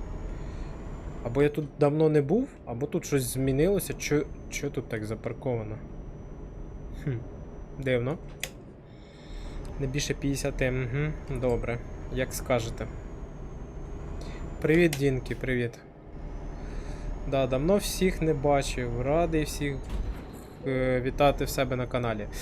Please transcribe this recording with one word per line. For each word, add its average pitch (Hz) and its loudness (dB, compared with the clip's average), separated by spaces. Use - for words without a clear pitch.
Або 117 4
я 147 8
тут 147 0
давно 156 8
не 151 6
був, 208 4
або 123 -4
тут 160 0
щось 139 4
змінилося. 135 2
Чо, 147 2
чо 143 -2
тут 135 -4
так 107 -2
запарковано? 110 -2
Хм, 151 -2
дивно. 131 2
Не 139 0
більше 139 0
п'ятдесяти, 139 0
угу, 139 -2
добре. 120 2
Як 127 0
скажете. 117 0
Привіт, 160 8
Дінки, 131 2
привіт. 123 0
Да, 135 4
давно 139 4
всіх 190 2
не 156 4
бачив. 135 2
Радий 156 4
всіх, 143 -2
е, 131 4
вітати 135 4
в 127 -2
себе 131 2
на 123 0
каналі. 113 0